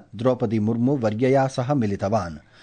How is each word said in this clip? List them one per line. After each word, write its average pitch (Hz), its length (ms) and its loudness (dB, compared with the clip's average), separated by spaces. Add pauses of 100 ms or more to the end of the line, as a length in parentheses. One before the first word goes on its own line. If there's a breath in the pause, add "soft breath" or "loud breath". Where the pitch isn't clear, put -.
(160)
द्रौपदी 117 440 0
मुर्मु 117 380 0
वर्यया 127 500 2
सह 131 260 -2
मिलितवान्। 98 640 -2 (260 loud breath)